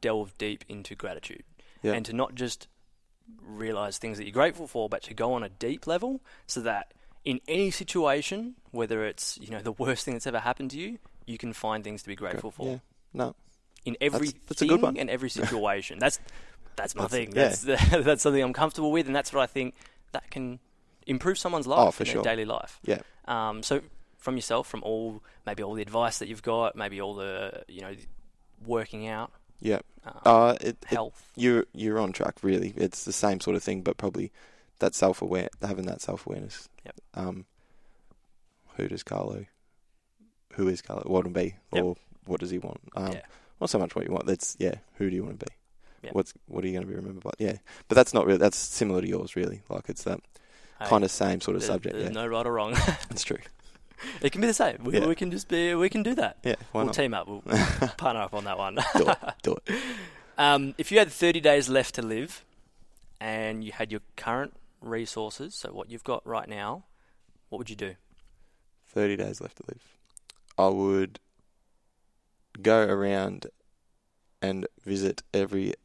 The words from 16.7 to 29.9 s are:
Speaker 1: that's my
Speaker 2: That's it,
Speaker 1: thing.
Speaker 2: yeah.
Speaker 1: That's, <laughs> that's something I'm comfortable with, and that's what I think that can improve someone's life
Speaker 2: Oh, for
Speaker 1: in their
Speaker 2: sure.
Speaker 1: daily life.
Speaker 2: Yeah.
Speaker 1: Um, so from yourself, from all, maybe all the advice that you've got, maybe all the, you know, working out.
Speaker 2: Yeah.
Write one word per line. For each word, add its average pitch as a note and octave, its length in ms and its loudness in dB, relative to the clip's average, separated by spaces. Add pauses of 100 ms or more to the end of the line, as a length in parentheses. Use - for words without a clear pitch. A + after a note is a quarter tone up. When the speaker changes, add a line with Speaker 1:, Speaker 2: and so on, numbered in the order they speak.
Speaker 1:
that's - 200 -6
my G2+ 80 -2
Speaker 2:
That's A2 100 -2
it, B2+ 40 2 (100)
Speaker 1:
thing. G2+ 100 -6
Speaker 2:
yeah. C3+ 100 8 (300)
Speaker 1:
That's, - 140 8
<laughs> D#3+ 140 6
that's D3 180 6
something C#3 200 6
I'm B2+ 100 2
comfortable D3+ 380 0
with, D#3 160 2
and C3+ 80 0
that's C#3+ 160 0
what C#3 100 2
I B2 60 4
think B2+ 280 -4 (360)
that - 180 -8
can B2+ 300 -8 (480)
improve E3 300 0
someone's E3+ 300 -2
life C3+ 200 4
Speaker 2:
Oh, F2 40 6
for - 120 -2
Speaker 1:
in G#2+ 40 0
their A2+ 80 -2
Speaker 2:
sure. G#2+ 80 0
Speaker 1:
daily A2+ 220 0
life. - 380 -6
Speaker 2:
Yeah. G#2 160 0 (260)
Speaker 1:
Um, A2 380 -2
so C#3+ 180 0 (360)
from C3 180 -4
yourself, A#2 320 0
from - 160 -10
all, A2 400 -4 (220)
maybe G#2 180 -6
all G2+ 100 -6
the A2 80 -4
advice A2+ 380 0
that - 80 -6
you've G#2+ 160 -10
got, A#2 320 2
maybe G2+ 260 -6
all G2+ 140 -6
the, G2 520 -8
you F2+ 140 -16
know, F#2+ 120 -10 (720)
working A2 420 -4
out. A2 240 -8 (300)
Speaker 2:
Yeah. G#2+ 180 2 (260)